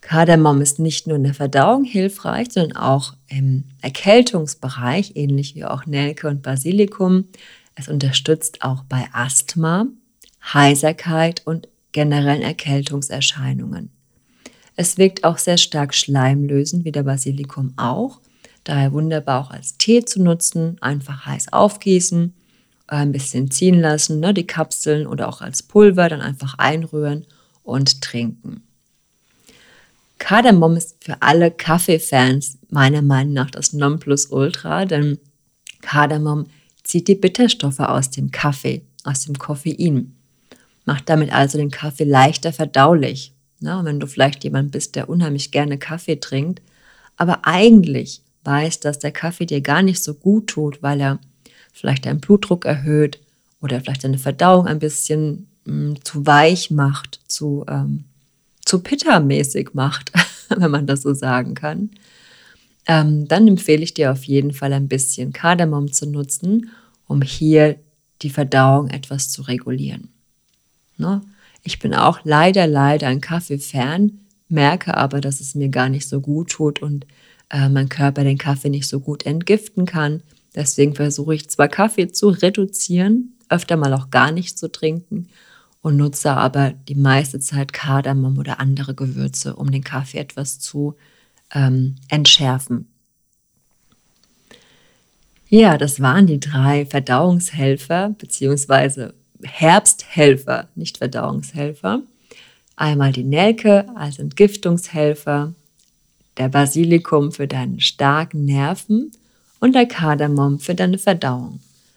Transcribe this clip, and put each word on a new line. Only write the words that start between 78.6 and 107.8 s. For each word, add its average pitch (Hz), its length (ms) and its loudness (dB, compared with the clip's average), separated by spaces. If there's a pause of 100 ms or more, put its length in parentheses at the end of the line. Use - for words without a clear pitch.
nicht 143 180 -4
so 139 120 -6
gut 143 260 -8
entgiften 180 600 -2
kann. 156 360 -4 (320)
Deswegen 143 400 2
versuche 147 400 -2
ich 151 160 -6
zwar 147 200 2
Kaffee 196 420 0
zu - 180 2
reduzieren, 196 1040 0 (160)
öfter 170 280 0
mal 139 180 2
auch 131 160 -6
gar 135 200 2
nicht 175 280 -6
zu 160 120 -8
trinken 170 560 -6 (540)
und 147 160 2
nutze 147 340 0
aber 135 420 0 (140)
die 143 80 -6
meiste 135 440 2
Zeit 139 340 -6
Kardamom 135 640 -2
oder 139 220 -6
andere 135 360 -2
Gewürze, 135 600 -6
um 139 160 -4
den 135 120 -2
Kaffee 135 340 -8
etwas 139 420 -10
zu, 147 360 -8 (580)
ähm, 131 420 0 (140)
entschärfen. 135 800 0 (2500)
Ja, 208 300 8
das 139 220 -2
waren 147 280 6
die 151 120 2
drei 143 460 0
Verdauungshelfer 151 1300 0
beziehungsweise 135 960 -2 (260)
Herbsthelfer, 143 1300 2
nicht 165 240 -12
Verdauungshelfer. 147 1000 -6 (760)
Einmal 143 360 2
die 127 120 -4
Nelke 202 640 4 (100)
als 147 240 -10
Entgiftungshelfer, 156 1300 0 (840)
der 131 120 -2
Basilikum 147 800 2
für 139 160 -8
deine 127 340 -6